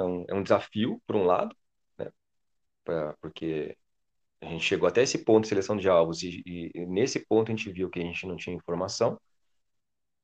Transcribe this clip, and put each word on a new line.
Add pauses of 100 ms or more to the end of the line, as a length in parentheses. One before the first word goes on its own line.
é
um,
é
um
desafio,
por
um
lado, (440)
né? (760)
Pra,
porque (640)
a
gente
chegou
até
esse
ponto
de
seleção
de
alvos
e,
e,
e
nesse
ponto
a
gente
viu
que
a
gente
não
tinha
informação. (1040)